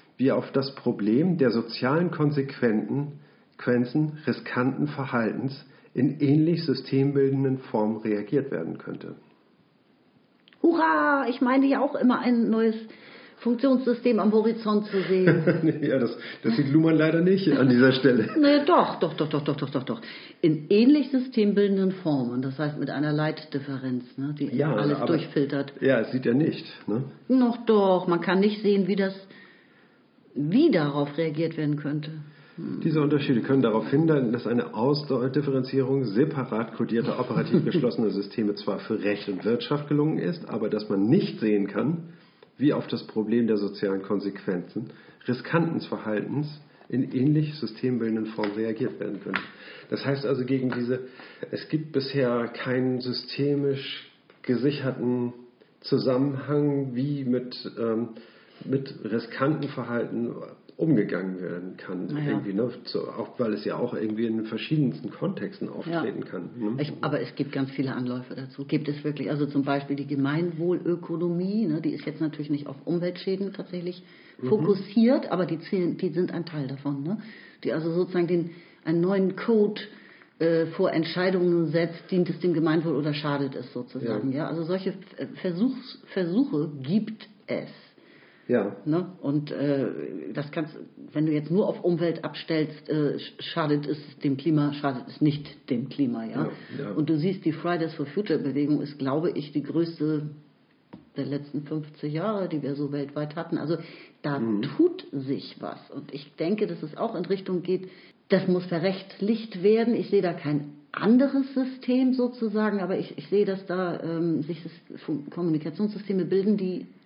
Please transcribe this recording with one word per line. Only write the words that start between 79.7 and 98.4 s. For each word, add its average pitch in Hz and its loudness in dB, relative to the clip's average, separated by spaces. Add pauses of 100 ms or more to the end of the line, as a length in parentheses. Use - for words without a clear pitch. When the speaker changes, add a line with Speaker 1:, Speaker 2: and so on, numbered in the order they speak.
Speaker 2:
äh, 165 4
vor 165 0
Entscheidungen 170 2
setzt, 170 -2
dient 180 2
es - -4
dem 175 0
Gemeinwohl 160 2
oder 147 0
schadet 143 -2
es - -10
sozusagen, 123 -4
Speaker 1:
Ja. 131 -2
Speaker 2:
ja? 156 -2
Also 165 -4
solche 185 -2
F-, - -10
Versuchs-, 196 -2 (140)
Versuche 180 0 (140)
gibt 214 -2 (200)
es. 98 -4 (800)
Speaker 1:
Ja. 110 2 (100)
Speaker 2:
Ne? 175 0
Und, 147 -2
äh, 135 0 (440)
das 147 -6
kannst, 156 -6 (380)
wenn 151 0
du 160 2
jetzt 151 -2
nur 196 2
auf - -4
Umwelt 170 0
abstellst, - -4
äh, 151 0
sch-, - -14
schadet 147 -2
es 151 -4 (260)
dem 139 0
Klima, 147 2
schadet 131 -4
es - -8
nicht - -2
dem 131 -2
Klima, 117 -2
ja? 110 -8 (480)
Speaker 1:
Ja, - -6
ja. 104 -8
Speaker 2:
Und 151 0
du 160 2
siehst, 185 0
die 160 2
Fridays 165 -2
for 147 -6
Future 165 -2
Bewegung 139 0